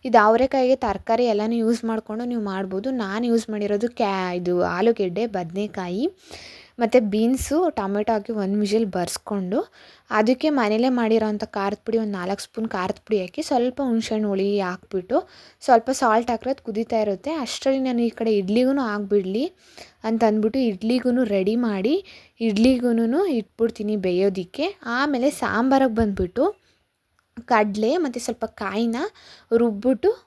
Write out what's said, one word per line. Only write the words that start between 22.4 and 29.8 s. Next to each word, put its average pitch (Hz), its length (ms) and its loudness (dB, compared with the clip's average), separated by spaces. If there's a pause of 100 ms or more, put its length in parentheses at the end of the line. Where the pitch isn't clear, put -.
ಇಡ್ಲಿಗೂ 240 480 4 (420)
ಇಟ್ಬಿಡ್ತೀನಿ 220 680 -2
ಬೇಯೋದಕ್ಕೆ. 185 680 0 (300)
ಆಮೇಲೆ 277 340 2
ಸಾಂಬಾರಿಗೆ 254 640 2
ಬಂದ್ಬಿಟ್ಟು 208 500 0 (1000)
ಕಡಲೆ 214 520 2
ಮತ್ತು 269 220 -2
ಸ್ವಲ್ಪ 233 260 -6 (140)
ಕಾಯಿನ 220 380 -2 (540)
ರುಬ್ಬಿಟ್ಟು 233 600 2 (160)